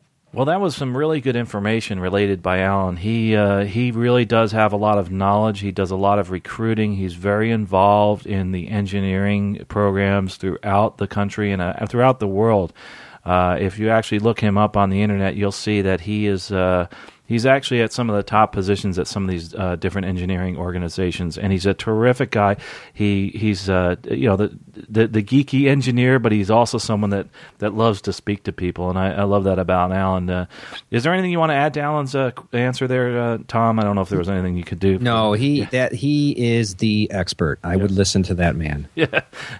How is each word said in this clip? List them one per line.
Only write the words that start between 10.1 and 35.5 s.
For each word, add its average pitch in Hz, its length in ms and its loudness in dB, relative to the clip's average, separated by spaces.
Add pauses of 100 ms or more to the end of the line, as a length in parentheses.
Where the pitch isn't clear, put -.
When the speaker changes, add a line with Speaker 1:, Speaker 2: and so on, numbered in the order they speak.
Speaker 1:
throughout 101 640 -2
the 101 80 -2
country 101 440 -4
and, 92 120 -2
uh, 90 240 -4
throughout 123 320 2
the 104 80 -2
world. 98 460 2 (520)
Uh, 90 340 2
if 98 200 -2
you 110 100 0
actually 110 300 0
look 113 200 0
him 104 160 2
up 104 220 2
on 98 140 2
the 98 100 2
internet, 98 340 0
you'll 101 160 -2
see 104 300 -2
that 95 200 0
he 104 260 -2
is, 95 240 -4
uh, 92 340 2 (400)
he's 117 200 -2
actually 131 340 2
at 113 140 0
some 120 160 -2
of 104 60 0
the 101 80 0
top 107 280 2
positions 95 460 -2
at 87 100 -2
some 98 160 -4
of 92 60 -2
these, 85 240 -6
uh, 90 220 -2
different 92 320 -4
engineering 90 500 -4
organizations, 90 800 -4
and 98 140 -2
he's 92 160 0
a 98 80 2
terrific 117 560 0
guy. 101 240 2 (360)
He, 101 440 0
he's, 101 340 -2
uh, 90 280 2 (120)
you 131 180 0
know, 98 80 4
the, 104 220 0 (320)
the, 113 180 4
the 110 140 0
geeky 135 460 2
engineer, 127 500 4
but 113 140 2
he's 101 180 2
also 117 300 4
someone 104 320 -2
that, 98 160 -2 (320)
that 104 160 -2
loves 110 260 2
to 98 120 -4
speak - 320 -6
to 98 60 -4
people, 90 380 -4
and 92 80 -2
I, 95 140 0
I 101 120 -2
love 101 200 2
that 95 160 2
about 90 320 2
Alan. 92 360 0
Uh, 90 200 -4 (420)
is 117 140 -2
there 165 100 0
anything 185 180 0
you 170 60 0
wanna 160 160 0
add 143 220 0
to 151 60 -4
Alan's, 147 340 -2
uh, 131 160 0
qu-, - 260 -8
answer 127 300 0
there, 123 340 0
uh, 117 160 -2 (100)
Tom? 113 300 2
I 107 60 2
don't 101 120 2
know 98 60 2
if 92 80 -4
there 98 80 0
was 87 120 -2
anything 92 280 -2
you 87 60 -4
could 85 160 -10
do. 95 180 4
Speaker 2:
No, 113 360 2
he, 139 260 2